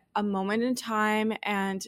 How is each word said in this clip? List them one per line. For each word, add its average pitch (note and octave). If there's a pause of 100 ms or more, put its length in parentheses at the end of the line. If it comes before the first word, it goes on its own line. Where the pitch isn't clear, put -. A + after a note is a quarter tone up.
(140)
a G#3
moment G3+
in B3+
time, G#3+ (120)
and G3